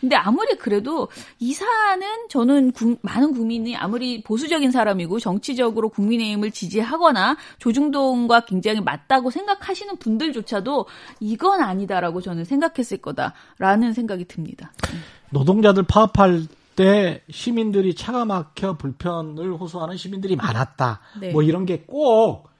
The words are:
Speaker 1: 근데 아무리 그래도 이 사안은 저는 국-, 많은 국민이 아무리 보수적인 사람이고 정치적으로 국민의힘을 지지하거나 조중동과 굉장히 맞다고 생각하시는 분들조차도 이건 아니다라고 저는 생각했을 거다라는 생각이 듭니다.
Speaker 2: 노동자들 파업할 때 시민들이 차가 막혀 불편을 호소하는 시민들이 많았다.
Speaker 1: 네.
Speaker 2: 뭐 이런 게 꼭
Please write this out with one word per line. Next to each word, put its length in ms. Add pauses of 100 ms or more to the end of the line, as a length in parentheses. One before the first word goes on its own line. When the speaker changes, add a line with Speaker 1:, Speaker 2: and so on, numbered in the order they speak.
Speaker 1:
근데 140
아무리 420
그래도 500 (320)
이 140
사안은 760
저는 420
국-, 300
많은 320
국민이 440
아무리 460
보수적인 480
사람이고 480
정치적으로 720
국민의힘을 640
지지하거나 840 (220)
조중동과 840
굉장히 360
맞다고 500
생각하시는 640
분들조차도 880 (340)
이건 420
아니다라고 600
저는 240
생각했을 520
거다라는 960
생각이 320
듭니다. 460 (580)
Speaker 2:
노동자들 540
파업할 600 (320)
때 540
시민들이 640
차가 300
막혀 520
불편을 760
호소하는 440
시민들이 380
많았다. 640 (220)
Speaker 1:
네. 100
Speaker 2:
뭐 120
이런 220
게 200
꼭 640 (100)